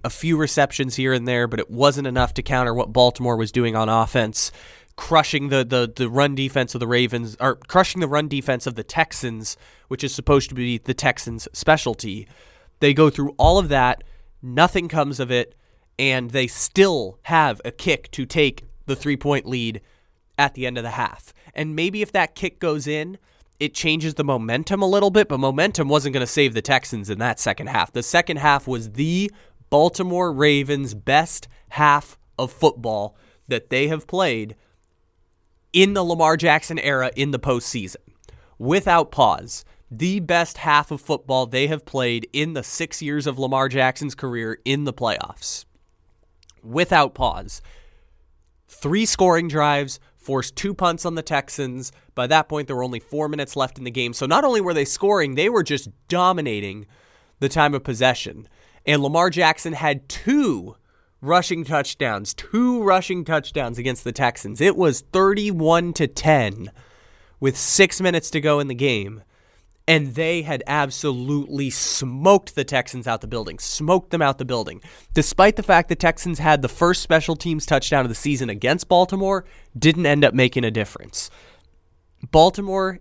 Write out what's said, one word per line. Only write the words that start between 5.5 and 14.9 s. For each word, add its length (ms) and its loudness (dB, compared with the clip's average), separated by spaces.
the, 300 0
the 160 -2
run 240 2
defense 400 -2
of 60 -6
the 80 -4
Ravens, 500 0
or 180 0
crushing 440 0
the 80 0
run 200 0
defense 380 -2
of 80 -6
the 80 -8
Texans, 760 -4
which 160 -6
is 100 -4
supposed 340 2
to 60 -10
be 240 -2
the 160 -4
Texans' 580 -4
specialty. 720 0
They 140 6
go 140 8
through 300 -2
all 200 6
of 100 2
that, 360 2
nothing 460 2
comes 300 -2